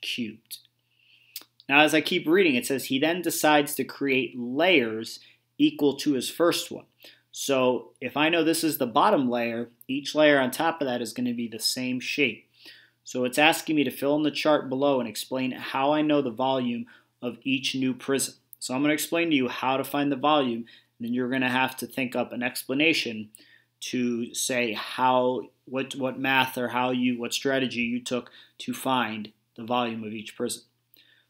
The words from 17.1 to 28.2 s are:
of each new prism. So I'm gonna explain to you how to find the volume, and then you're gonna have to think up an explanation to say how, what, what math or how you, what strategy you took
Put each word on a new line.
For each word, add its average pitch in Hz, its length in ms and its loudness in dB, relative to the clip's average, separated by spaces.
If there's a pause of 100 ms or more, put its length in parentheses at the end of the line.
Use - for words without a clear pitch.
of 123 220 -6
each 135 300 -2
new 131 200 0
prism. 131 400 -2 (240)
So - 160 -8
I'm 135 80 -2
gonna 147 100 2
explain 170 380 0
to 147 60 4
you 127 120 2
how 131 300 0
to 131 60 -2
find 143 280 0
the 135 40 0
volume, 127 500 2 (320)
and 120 80 -8
then 120 80 -4
you're 123 160 -2
gonna 131 180 0
have 127 300 0
to 120 80 -8
think 127 280 -6
up 120 200 -2
an 120 80 -6
explanation 127 880 -4 (500)
to 120 540 -4
say 120 380 -2
how, 127 760 2 (160)
what, 131 300 -6
what 131 240 -4
math 135 400 2
or 123 100 -2
how 123 220 0
you, 123 280 0
what 117 140 -6
strategy 127 480 -2
you 120 200 -2
took - 300 -6 (280)